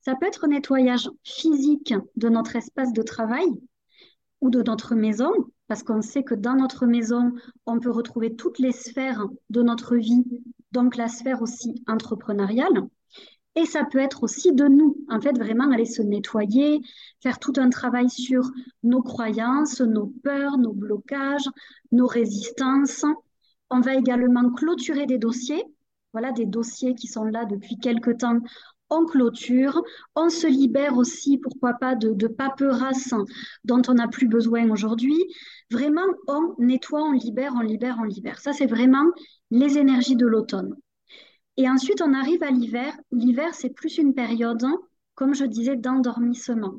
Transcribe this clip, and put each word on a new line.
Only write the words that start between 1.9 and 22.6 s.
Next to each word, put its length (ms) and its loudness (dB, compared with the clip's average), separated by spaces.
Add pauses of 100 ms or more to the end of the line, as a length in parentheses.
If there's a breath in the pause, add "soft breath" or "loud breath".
de 120 0
notre 280 0
espace 360 -4
de 100 0
travail 440 -2 (920 soft breath)
ou 100 2
de 120 2
notre 320 -2
maison, 360 2 (380)
parce 140 -6
qu'on 200 -2
sait 200 -4
que 120 -2
dans 220 -2
notre 300 0
maison, 460 2 (340 loud breath)
on 140 -2
peut 100 -4
retrouver 440 -4
toutes 240 -6
les 140 2
sphères 540 -6 (240)
de 120 2
notre 340 0
vie, 280 4 (480)
donc 240 2
la 120 -4
sphère 320 -6
aussi 480 -8
entrepreneuriale. 1000 -2 (680 loud breath)
Et 100 2
ça 200 -2
peut 140 -2
être 260 -2
aussi 280 2
de 140 4
nous, 300 8 (120)
en 120 -2
fait, 180 0
vraiment 320 0
aller 160 2
se 160 -4
nettoyer, 800 0 (420 loud breath)
faire 160 -4
tout 180 -4
un 140 4
travail 400 0
sur 400 -2 (320 loud breath)
nos 200 4
croyances, 800 -2
nos 320 0 (100)
peurs, 360 -2
nos 160 2
blocages, 760 -4 (420 loud breath)
nos 160 4
résistances. 1000 -2 (680)